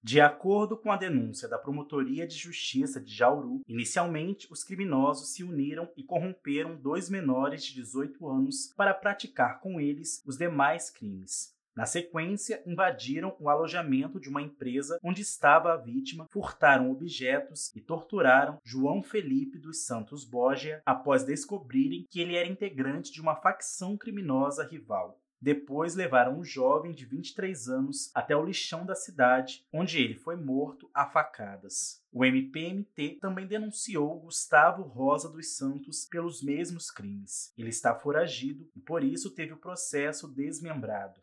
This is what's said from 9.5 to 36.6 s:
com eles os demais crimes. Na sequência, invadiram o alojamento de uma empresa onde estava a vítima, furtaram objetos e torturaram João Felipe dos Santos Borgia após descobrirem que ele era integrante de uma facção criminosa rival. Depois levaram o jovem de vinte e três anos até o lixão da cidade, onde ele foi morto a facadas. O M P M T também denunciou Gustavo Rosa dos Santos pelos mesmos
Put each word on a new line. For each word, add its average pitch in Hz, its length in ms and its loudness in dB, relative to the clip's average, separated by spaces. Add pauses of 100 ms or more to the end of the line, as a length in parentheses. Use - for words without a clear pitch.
com 185 200 -4
eles 147 460 -2
os 135 100 -8
demais 160 540 2
crimes. - 640 -10 (200)
Na 110 120 -2
sequência, 175 800 -4
invadiram 170 760 0
o 147 80 -2
alojamento 156 720 0
de 131 80 -14
uma 147 140 -4
empresa 143 600 -4
onde 180 200 -2
estava 165 500 6
a 165 60 2
vítima, 135 520 -8
furtaram 135 600 4
objetos 139 840 -4
e 110 60 -14
torturaram 147 840 4
João 135 400 0
Felipe 143 560 -2
dos 156 280 -8
Santos 127 360 -6
Borgia 127 640 0
após 131 400 4
descobrirem 151 880 -2
que 175 100 -6
ele 175 160 0
era 175 100 2
integrante 147 640 -4
de 160 120 -14
uma 156 140 2
facção 190 600 -2
criminosa 147 680 0
rival. 107 520 -6 (240)
Depois 143 520 0
levaram 131 440 4
o 175 60 -8
jovem 147 480 2
de 131 120 -14
vinte 135 240 -8
e - 60 -16
três 180 340 -6
anos 135 460 -2
até 135 200 0
o 151 80 4
lixão 175 440 -4
da 185 80 -4
cidade, 131 760 2
onde 160 300 0
ele 113 140 2
foi 170 220 -8
morto 139 580 -4
a 143 100 2
facadas. 101 960 -4 (100)
O 123 140 2
M 131 260 4
P 156 100 -10
M 185 220 -4
T 147 380 -8
também 190 260 -6
denunciou 190 760 -4
Gustavo 165 640 6
Rosa 139 440 0
dos - 260 -10
Santos 139 560 -6
pelos 170 320 -6
mesmos 165 480 -4